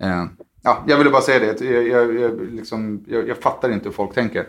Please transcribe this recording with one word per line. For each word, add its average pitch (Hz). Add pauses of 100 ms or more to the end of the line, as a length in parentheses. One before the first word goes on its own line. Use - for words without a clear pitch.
Eh, 90 (380)
ja, 117
jag 120
ville 143
bara 135
säga 131
det. 107
Jag, 120
jag, 120
jag, 113 (100)
liksom, 110
jag, 113
jag 120
fattar -
inte 98
hur 101
folk 101
tänker. 107